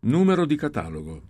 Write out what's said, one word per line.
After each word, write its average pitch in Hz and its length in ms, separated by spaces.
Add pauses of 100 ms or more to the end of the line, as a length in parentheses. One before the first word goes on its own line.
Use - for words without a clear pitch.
(100)
Numero 180 340
di 147 120
catalogo: 80 720